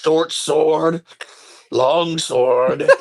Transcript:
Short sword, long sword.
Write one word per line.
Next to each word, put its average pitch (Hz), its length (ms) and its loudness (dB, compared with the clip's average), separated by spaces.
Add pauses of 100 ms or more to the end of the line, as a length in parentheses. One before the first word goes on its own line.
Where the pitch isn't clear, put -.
Short 160 300 0
sword, 156 680 0 (680)
long 160 480 0
sword. 127 720 0 (120)